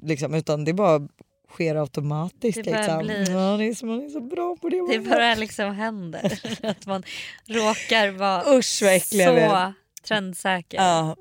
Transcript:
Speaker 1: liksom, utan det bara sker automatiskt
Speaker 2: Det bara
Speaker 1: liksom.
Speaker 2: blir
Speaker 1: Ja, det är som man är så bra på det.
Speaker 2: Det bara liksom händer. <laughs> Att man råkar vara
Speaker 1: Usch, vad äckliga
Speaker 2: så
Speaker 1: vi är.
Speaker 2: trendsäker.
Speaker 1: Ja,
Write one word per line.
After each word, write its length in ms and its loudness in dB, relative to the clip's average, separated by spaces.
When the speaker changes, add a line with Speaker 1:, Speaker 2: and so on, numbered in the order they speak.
Speaker 1:
liksom, 320 -4
utan 320 -2
det 80 0
bara 340 2
sker 260 -2
automatiskt 880 -4
Speaker 2:
Det 80 -4
bara 100 0
Speaker 1:
liksom. 160 0
Speaker 2:
blir 60 0
Speaker 1:
Ja, 260 2
det 80 0
är 80 -2
som 160 -8
man 160 -4
är 40 -14
så 120 -8
bra 400 -6
på 80 -4
det. 240 -2
Speaker 2:
Det 60 0
bara 360 2
liksom 400 -6
händer. 640 -4
<laughs> 40 -10
Att 220 -6
man 180 -6
råkar 600 2
vara 480 2
Speaker 1:
Usch, 260 0
vad 100 6
äckliga 340 4
Speaker 2:
så 80 8
Speaker 1:
vi 60 8
är. 320 2
Speaker 2:
trendsäker. 720 -4
Speaker 1:
Ja, 440 2